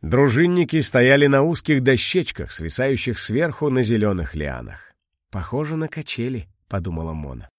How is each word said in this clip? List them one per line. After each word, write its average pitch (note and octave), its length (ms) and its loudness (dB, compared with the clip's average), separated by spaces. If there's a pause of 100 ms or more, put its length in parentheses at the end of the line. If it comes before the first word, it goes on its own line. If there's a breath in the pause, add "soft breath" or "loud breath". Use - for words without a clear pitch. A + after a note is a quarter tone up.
Дружинники D3 760 2
стояли C#3 480 4
на C#3 160 4
узких D3+ 380 0
дощечках, C3 680 0
свисающих A#2+ 680 -2
сверху D3 520 -2
на B2+ 140 2
зелёных G#2 500 0
лианах. C2 600 -8 (360)
«Похоже C#3+ 460 -6
на D#3+ 100 -4
качели», C3 640 -8 (200)
подумала E2+ 440 -4
Мона. C#2+ 360 -10 (100)